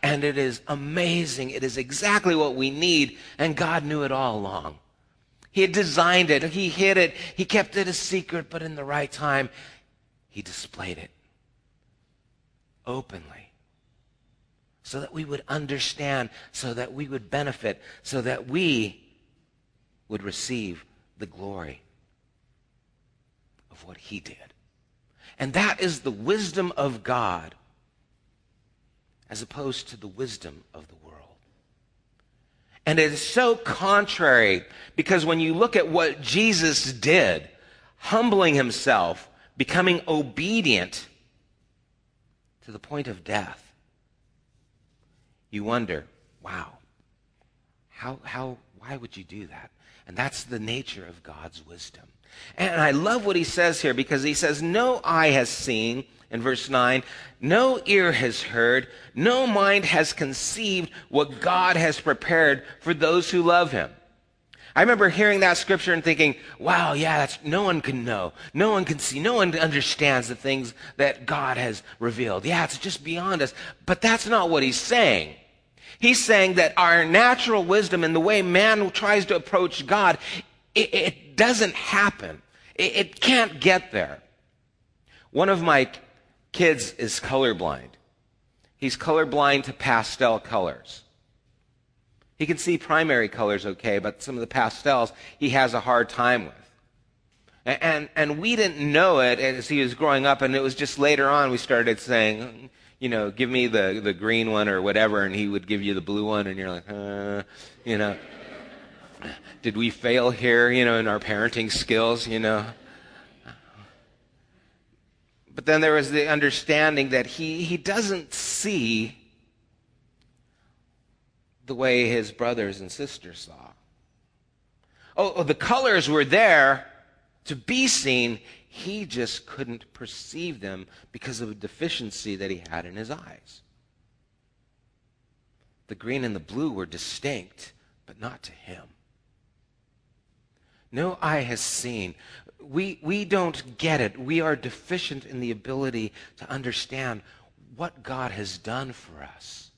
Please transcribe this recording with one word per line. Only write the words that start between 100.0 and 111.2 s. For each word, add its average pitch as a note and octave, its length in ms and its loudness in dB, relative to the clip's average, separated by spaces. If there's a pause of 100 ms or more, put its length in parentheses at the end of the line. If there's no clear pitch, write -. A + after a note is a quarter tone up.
up, C#3 160 4
and C3 140 2
it C3+ 60 0
was C3 120 -2
just C#3+ 240 -6
later C#3 300 4
on C#3+ 240 2
we B2 60 -2
started A#2 420 0
saying, A2+ 720 -2 (280)
you C3 100 -4
know, G#2+ 220 -2
"Give A#2+ 200 -2
me B2 160 2
the, G#2 360 2
the G2+ 100 -2
green A2 400 0
one," G#2 160 2
or F#2+ 120 0
whatever, G#2 440 2
and F#2+ 100 -4
he G#2 140 -2
would G2 180 -4
give G2+ 160 -2
you G2+ 120 -2
the F#2 60 -2
blue G2+ 240 -4
one, G#2 220 -2
and F#2+ 100 -8
you're F#2+ 140 -8
like, F2 180 -12
"Uh," G2+ 540 -8 (420)
you A2+ 140 -2
know. G#2 180 -2 (1500)
Did G#2+ 140 -4
we A#2 140 0
fail B2 400 2
here, A#2+ 400 4
you B2 140 4
know, A#2 140 4
in A2+ 80 0
our G#2 140 0